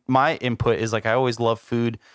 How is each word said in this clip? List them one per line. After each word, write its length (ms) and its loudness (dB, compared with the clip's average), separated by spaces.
my 300 2
input 420 0
is, 120 -2
like, 140 -2
I 80 2
always 260 0
love 200 0
food. 380 -2